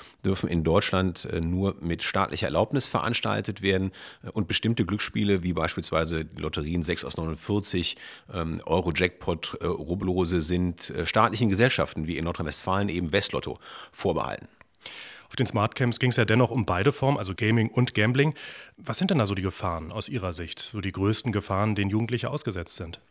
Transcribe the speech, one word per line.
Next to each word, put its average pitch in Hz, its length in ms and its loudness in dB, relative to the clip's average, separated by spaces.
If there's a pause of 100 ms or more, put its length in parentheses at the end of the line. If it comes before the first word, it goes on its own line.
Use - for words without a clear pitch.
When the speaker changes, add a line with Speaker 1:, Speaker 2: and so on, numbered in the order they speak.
(260)
Speaker 1:
dürfen 95 240 0
in 85 140 0
Deutschland, 92 640 2
äh, 85 160 -4
nur 92 380 0
mit 82 220 -4
staatlicher 95 460 0
Erlaubnis 98 400 0
veranstaltet 107 760 -2
werden, 95 300 2 (320)
äh, 101 80 -10
und 104 160 0
bestimmte 113 360 0
Glücksspiele, 101 600 0
wie 90 100 0
beispielsweise 80 720 0 (100)
Lotterien 80 460 -2
sechs 85 240 -2
aus - 120 -6
neunundvierzig, 87 800 -2 (360)
ähm, 82 320 -4
Euro-Jackpot, 87 960 0
äh, 87 60 0
Rubbellose, 87 720 0
sind, 87 480 0
äh, 82 160 -4
staatlichen 107 440 4
Gesellschaften 92 580 2
wie 82 100 -2
in 80 60 -4
Nordrhein-Westfalen 90 680 0
eben 85 220 -2
Westlotto - 480 0 (320)
vorbehalten. - 560 -2 (800)
Speaker 2:
Auf - 80 -14
den 127 100 2
Smartcamps 113 540 2
ging's 123 160 4
ja 113 100 6
dennoch 113 240 6
um 117 160 0
beide 98 260 4
Formen, 135 280 2
also 95 160 -4
Gaming 110 340 2
und 123 240 2
Gambling. 127 400 4 (440)
Was - 200 -4
sind 190 140 2
denn 160 80 4
da 104 80 4
so 98 80 0
die 92 80 -4
Gefahren 82 480 -4
aus 104 180 0
Ihrer 95 240 -2
Sicht, - 400 -4
so 104 80 -6
die 95 100 -2
größten 104 400 2
Gefahren, 101 440 0
denen 98 160 0
Jugendliche 117 400 -2
ausgesetzt 98 440 -4
sind? 82 360 -10